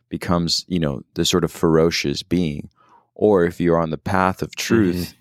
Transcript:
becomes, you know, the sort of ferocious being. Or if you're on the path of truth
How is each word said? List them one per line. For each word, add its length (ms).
becomes, 600
you 100
know, 240
the 100
sort 200
of 80
ferocious 720
being. 460
Or 300
if 160
you're 200
on 100
the 80
path 440
of 140
truth 640